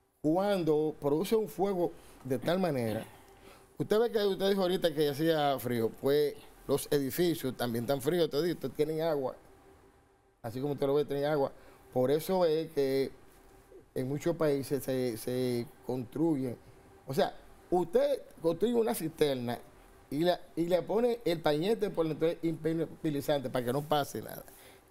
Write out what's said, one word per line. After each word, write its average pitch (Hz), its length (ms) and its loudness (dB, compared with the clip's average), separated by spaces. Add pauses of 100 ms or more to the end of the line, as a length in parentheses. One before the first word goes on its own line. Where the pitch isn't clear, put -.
(220)
cuando 156 760 2
produce 156 360 0
un 220 120 0
fuego 175 440 -2 (320)
de 131 140 -2
tal 165 220 -2
manera, 120 440 -2 (760)
usted 196 220 2
ve 233 120 2
que 208 80 2
usted 196 300 2
dijo 196 120 4
ahorita 180 320 2
que 147 160 2
hacía 147 500 2
frío, 117 300 0 (120)
pues 143 320 4 (340)
los 135 240 0
edificios 143 640 0
también 120 300 -2
tan 139 160 0
fríos, 156 280 2
toditos, 147 440 -2
tienen 156 280 0
agua, 147 340 -2 (1040)
así 120 180 -8
como 143 140 -2
usted 139 140 -2
lo 139 80 2
ve, 147 100 2
tienen 139 200 -2
agua. 147 260 2 (420)
Por 127 180 2
eso 175 340 2
es 160 260 0
que 135 400 0 (840)
en 131 120 -2
muchos 151 280 -2
países 143 480 0
se, 127 340 -2
se 123 480 -2 (200)
construyen, 131 680 -2 (520)
o 135 60 -6
sea, 165 200 0 (380)
usted 208 500 2 (200)
construye 170 320 0
una 233 200 2
cisterna 135 640 -2 (540)
y 143 80 -2
la, 175 200 2 (160)
y 165 100 0
le 170 160 2
pone 233 420 0
el 165 160 0
pañete 180 500 0
por 160 180 0
dentro 156 220 0 (120)
impermeabilizante 151 1080 -2
para 123 160 -2
que 120 80 0
no 143 80 -2
pase 143 400 -2
nada. - 220 -12 (480)